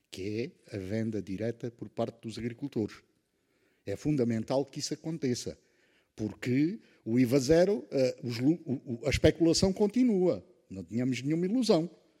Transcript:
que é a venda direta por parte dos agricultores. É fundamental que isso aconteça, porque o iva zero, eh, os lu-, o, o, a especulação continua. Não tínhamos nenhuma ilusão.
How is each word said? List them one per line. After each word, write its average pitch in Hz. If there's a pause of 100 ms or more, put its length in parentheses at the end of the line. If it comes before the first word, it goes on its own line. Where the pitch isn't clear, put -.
que 107 (160)
é -
a 104
venda 107
direta 107
por 104
parte 117
dos 107
agricultores. 117 (840)
É 101
fundamental 127
que -
isso -
aconteça, 135 (560)
porque 131 (240)
o 113
iva 127
zero, 170
eh, 131
os 120
lu-, 151
o, 123 (100)
o, -
a 143
especulação 165
continua. 202 (220)
Não 92
tínhamos 120
nenhuma 160
ilusão. 196 (320)